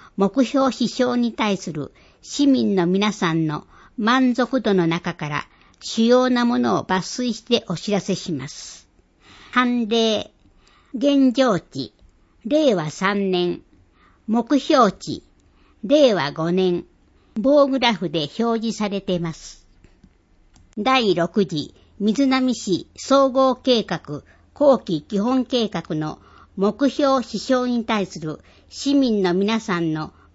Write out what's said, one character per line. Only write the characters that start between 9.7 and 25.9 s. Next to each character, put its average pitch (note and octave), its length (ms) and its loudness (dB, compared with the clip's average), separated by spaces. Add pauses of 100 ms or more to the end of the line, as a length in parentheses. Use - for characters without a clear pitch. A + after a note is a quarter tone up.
例、 A3+ 440 -2 (640)
現 C4+ 400 2
状 A#3+ 240 2
値、 - 340 -8 (520)
令 C#4+ 300 2
和 D#3 160 -4
三 G3 420 -2
年、 F3 300 -2 (640)
目 A#3+ 320 0
標 B3 320 4
値、 - 320 -12 (580)
令 B3+ 320 6
和 D3 160 -2
五 D#3+ 220 -4
年、 F#3 320 0 (500)
棒 C#4 320 4
グ C4+ 140 -2
ラ B3 120 2
フ F3+ 160 -4
で D3+ 200 -4 (100)
表 A3+ 220 -2
示 A3 180 -6
さ G#3+ 100 -4
れ G3 120 -4
て F3+ 180 -4
ま E3+ 140 -6
す。 - 340 -20 (1120)
第 A3+ 380 4
六 F#3+ 280 2
次、 D3+ 300 -6 (240)
瑞 A3 300 2
浪 B3+ 260 2
市 - 400 -4
総 C4+ 380 2
合 C4 240 2
計 A#3+ 260 0
画 D3 400 -8 (320)
後 C4+ 240 4
期 - 240 -4
基 G#3 160 -4
本 B3 260 0
計 A#3+ 240 -2
画 E3+ 280 -6